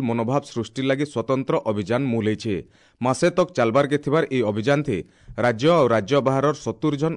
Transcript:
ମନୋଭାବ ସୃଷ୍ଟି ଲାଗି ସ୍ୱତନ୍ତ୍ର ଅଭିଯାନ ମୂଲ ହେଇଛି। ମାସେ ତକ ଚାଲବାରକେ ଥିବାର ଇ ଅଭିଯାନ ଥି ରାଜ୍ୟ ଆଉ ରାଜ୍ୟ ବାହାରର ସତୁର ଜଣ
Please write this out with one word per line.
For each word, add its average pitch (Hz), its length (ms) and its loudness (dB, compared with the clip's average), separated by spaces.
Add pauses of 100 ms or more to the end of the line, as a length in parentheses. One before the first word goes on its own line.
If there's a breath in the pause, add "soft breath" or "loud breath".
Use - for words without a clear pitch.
ମନୋଭାବ 120 420 0
ସୃଷ୍ଟି - 380 -6
ଲାଗି 135 240 0
ସ୍ୱତନ୍ତ୍ର 135 480 -2 (120)
ଅଭିଯାନ 107 380 -2
ମୂଲ 113 220 0
ହେଇଛି। 107 280 -2 (460 soft breath)
ମାସେ 127 300 2
ତକ 175 220 2
ଚାଲବାରକେ 131 460 2
ଥିବାର 147 280 0
ଇ 131 160 -2
ଅଭିଯାନ 110 400 0
ଥି 117 160 -4 (400 soft breath)
ରାଜ୍ୟ 117 300 2
ଆଉ 165 200 6
ରାଜ୍ୟ 113 340 2
ବାହାରର 135 320 0
ସତୁର 143 420 -4
ଜଣ 160 200 -2